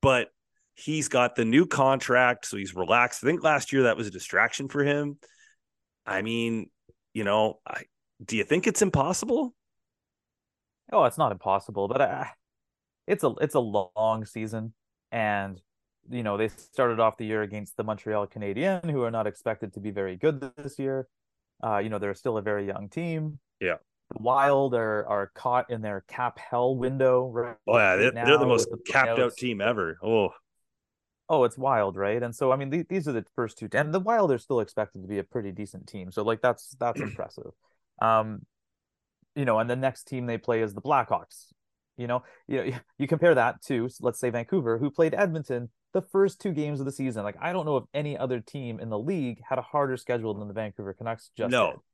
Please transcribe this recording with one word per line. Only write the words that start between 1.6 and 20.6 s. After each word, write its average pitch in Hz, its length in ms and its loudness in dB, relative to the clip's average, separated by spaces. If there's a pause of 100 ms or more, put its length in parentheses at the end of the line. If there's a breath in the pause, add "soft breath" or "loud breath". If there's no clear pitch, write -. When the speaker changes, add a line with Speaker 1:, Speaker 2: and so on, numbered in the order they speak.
Speaker 1:
contract, 127 800 4
so - 100 -8
he's 95 200 -8
relaxed. 110 480 2
I - 20 4
think 160 160 0
last 147 300 2
year 135 100 4
that 117 140 4
was 113 100 -6
a 98 60 -10
distraction 104 560 0
for 143 160 0
him. 147 340 -2 (880 soft breath)
I 98 160 -2
mean, 113 480 -4 (420)
you 110 120 -4
know, 107 420 2
I, - 200 -10 (380)
do - 120 -4
you 104 80 0
think 180 240 2
it's - 120 0
impossible? 208 760 0 (1400)
Speaker 2:
Oh, 208 100 6
it's 123 160 2
not 135 140 2
impossible, 98 560 -2
but, 120 120 0
uh, - 240 0 (840)
it's - 160 -2
a, 131 160 4
it's 151 160 0
a 104 400 0
long 110 280 0
season, 110 480 -8 (380)
and, 101 500 -2 (500)
you 120 120 -6
know, 107 140 -2
they 110 100 2
started 117 540 -2
off 110 160 4
the 113 100 -8
year 107 160 -2
against 104 340 -10
the 113 60 -6
Montreal 107 460 -4
Canadiens, 156 600 -4
who 143 140 -2
are 117 80 -2
not 113 160 -2
expected 107 460 -6
to 104 80 -14
be 104 100 -6
very 95 260 -4
good 135 400 -2
this 143 220 -12